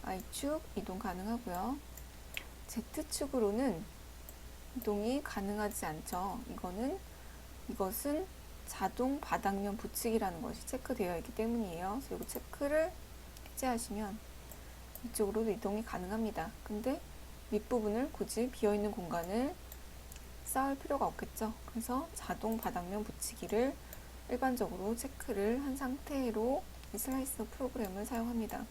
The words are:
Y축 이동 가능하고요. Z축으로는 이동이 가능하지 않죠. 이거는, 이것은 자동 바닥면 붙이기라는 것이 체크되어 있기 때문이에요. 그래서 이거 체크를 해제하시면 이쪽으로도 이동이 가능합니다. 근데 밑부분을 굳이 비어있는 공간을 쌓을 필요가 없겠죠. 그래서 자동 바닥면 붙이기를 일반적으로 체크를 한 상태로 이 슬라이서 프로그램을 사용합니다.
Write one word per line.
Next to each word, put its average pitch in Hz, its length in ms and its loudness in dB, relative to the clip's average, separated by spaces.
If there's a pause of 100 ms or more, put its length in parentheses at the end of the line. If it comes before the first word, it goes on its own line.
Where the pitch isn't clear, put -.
Y축 277 580 0 (140)
이동 190 220 -2
가능하고요. 208 800 0 (880)
Z축으로는 233 1160 2 (920)
이동이 226 460 2
가능하지 208 640 0
않죠. 180 540 -2 (100)
이거는, 214 480 0 (720)
이것은 285 560 2 (400)
자동 247 540 2
바닥면 196 580 2
붙이기라는 214 640 2
것이 - 240 -4
체크되어 233 520 0
있기 165 160 -6
때문이에요. 214 680 2
그래서 - 160 -4
이거 233 100 -4
체크를 302 680 2 (600)
해제하시면 220 680 0 (880)
이쪽으로도 220 440 4
이동이 208 340 2
가능합니다. 196 680 0 (140)
근데 240 360 0 (500)
밑부분을 220 640 4
굳이 233 380 2
비어있는 208 400 4
공간을 190 640 2 (920)
쌓을 269 340 2
필요가 262 280 2
없겠죠. 214 480 -2 (120)
그래서 247 480 0
자동 220 440 0
바닥면 196 460 0
붙이기를 226 680 2 (540)
일반적으로 233 680 2
체크를 233 680 0
한 269 140 0
상태로 262 840 2 (300)
이 - 60 -4
슬라이서 262 540 0
프로그램을 214 540 -2
사용합니다. 233 640 0